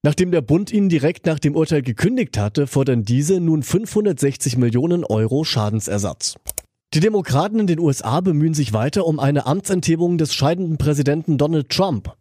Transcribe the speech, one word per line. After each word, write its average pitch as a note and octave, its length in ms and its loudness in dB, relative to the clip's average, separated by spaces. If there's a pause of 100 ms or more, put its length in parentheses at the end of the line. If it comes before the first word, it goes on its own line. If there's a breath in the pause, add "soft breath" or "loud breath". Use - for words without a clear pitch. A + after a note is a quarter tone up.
Nachdem F3 260 2
der E3+ 120 2
Bund D#3+ 300 0
ihnen G3+ 180 2
direkt D#3+ 360 0
nach D#3+ 140 0
dem D3 160 0
Urteil D#3 260 2
gekündigt E3 560 -2
hatte, G#2+ 300 0
fordern C3 360 0
diese D3 360 2
nun D#3+ 240 2
fünfhundertsechzig E3 920 0
Millionen B2+ 460 2
Euro A2 400 0
Schadensersatz. G#2 920 -4 (580)
Die D#3 60 2
Demokraten G3+ 600 0
in G#3 80 0
den E3 120 0
U E3 100 2
S - 140 -4
A B2+ 160 0
bemühen D#3+ 340 2
sich C3+ 200 -2
weiter D3 340 0
um D#3 120 -2
eine C#3 280 2
Amtsenthebung F3 720 0
des D3+ 160 0
scheidenden D#3+ 420 0
Präsidenten D3 600 0
Donald D3+ 300 0
Trump. F3 520 -2